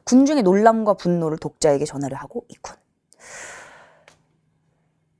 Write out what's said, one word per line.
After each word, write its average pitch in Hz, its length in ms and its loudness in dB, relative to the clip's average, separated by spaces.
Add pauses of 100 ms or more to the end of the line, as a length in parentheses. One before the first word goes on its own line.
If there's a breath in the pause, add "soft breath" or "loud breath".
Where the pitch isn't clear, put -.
군중의 277 360 4
놀람과 208 540 4
분노를 170 420 -2
독자에게 147 480 -2
전하려 135 320 -8
하고 - 300 -14
있군. - 280 -20 (2500 loud breath)